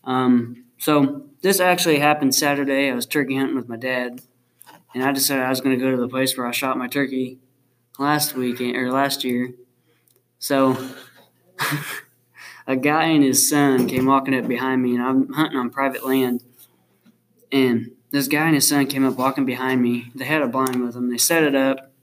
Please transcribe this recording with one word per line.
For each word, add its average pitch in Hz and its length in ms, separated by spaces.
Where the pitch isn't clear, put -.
Um, 127 600
so 147 480
this 185 160
actually 175 400
happened 147 340
Saturday. 139 560
I 123 60
was 120 100
turkey 135 320
hunting 135 180
with 120 140
my 117 80
dad, 123 420
and 127 80
I 139 80
decided 135 320
I 127 80
was 131 100
gonna 131 160
go 131 140
to 127 100
the 120 60
place 131 280
where 123 120
I 123 40
shot 131 280
my 123 80
turkey 131 500
last 147 360
weekend, 123 400
or 127 160
last 139 320
year. 123 300
So 135 360
<laughs> - 960
a 131 100
guy 147 340
and 151 140
his 127 240
son 135 400
came 127 200
walking 135 260
up 120 140
behind 127 340
me, 123 140
and 120 80
I'm 131 300
hunting 147 260
on 123 100
private 135 340
land. 131 380
And 127 400
this 139 180
guy 151 200
and 156 80
his 135 120
son 143 200
came 135 180
up 127 120
walking 135 280
behind 127 380
me. 120 320
They 131 100
had 151 160
a 135 60
blind 127 360
with 120 120
them. 123 160
They 120 80
set 165 240
it 143 100
up. 135 380